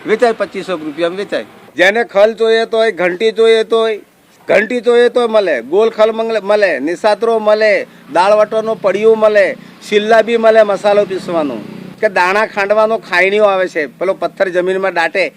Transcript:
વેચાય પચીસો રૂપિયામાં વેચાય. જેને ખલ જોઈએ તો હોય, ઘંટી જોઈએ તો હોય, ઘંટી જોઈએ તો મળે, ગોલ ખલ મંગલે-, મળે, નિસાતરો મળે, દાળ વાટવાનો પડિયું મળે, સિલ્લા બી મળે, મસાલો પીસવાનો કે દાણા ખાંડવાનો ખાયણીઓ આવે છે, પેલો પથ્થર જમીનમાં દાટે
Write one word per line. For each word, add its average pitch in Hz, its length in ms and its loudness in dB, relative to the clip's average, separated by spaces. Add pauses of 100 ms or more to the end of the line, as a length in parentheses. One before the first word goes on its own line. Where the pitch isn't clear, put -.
વેચાય 220 260 0
પચીસો 190 440 -8
રૂપિયામાં 160 420 -6
વેચાય. 156 280 -8 (300)
જેને 196 280 2
ખલ 214 300 2
જોઈએ 226 320 0
તો 226 120 -4
હોય, 220 140 2
ઘંટી 180 400 -2
જોઈએ 220 320 2
તો 226 160 -2
હોય, 220 200 -2 (480)
ઘંટી 220 340 0
જોઈએ 240 280 4
તો 240 180 0
મળે, 190 340 0
ગોલ 190 280 0
ખલ 220 220 0
મંગલે-, 226 320 -4
મળે, 196 360 0
નિસાતરો 208 600 -2
મળે, 214 480 0 (260)
દાળ 185 200 2
વાટવાનો 214 420 0
પડિયું 208 420 0
મળે, 208 400 2 (320)
સિલ્લા 214 320 2
બી 226 160 -2
મળે, 220 260 4
મસાલો 202 420 0
પીસવાનો 170 520 -6 (440)
કે 214 80 2
દાણા 190 360 0
ખાંડવાનો 214 520 0
ખાયણીઓ 190 460 0
આવે 190 240 2
છે, 156 200 -6
પેલો 180 260 -4
પથ્થર 175 360 -4
જમીનમાં 185 440 -2
દાટે 170 440 -2